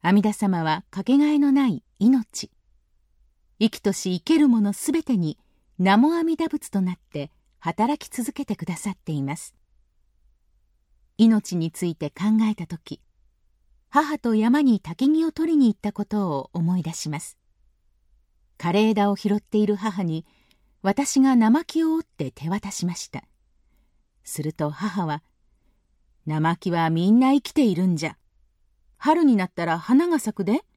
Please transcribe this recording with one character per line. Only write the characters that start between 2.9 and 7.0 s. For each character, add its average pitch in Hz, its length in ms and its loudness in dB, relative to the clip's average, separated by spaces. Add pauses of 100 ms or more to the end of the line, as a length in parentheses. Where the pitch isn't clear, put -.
生 220 100 4
き - 100 -12
と 202 120 -2
し 185 240 -4
生 175 80 -8
け 320 140 2
る 294 100 4
も 233 140 4
の 202 100 0
す - 200 -6
べ 311 100 0
て 247 160 -2
に 160 220 -2 (380)
南 202 320 4
無 339 60 0
阿 339 80 -2
弥 330 120 -2
陀 330 140 -4
仏 - 200 -8
と 196 120 -4
な 180 120 -4
っ - 60 -12 (120)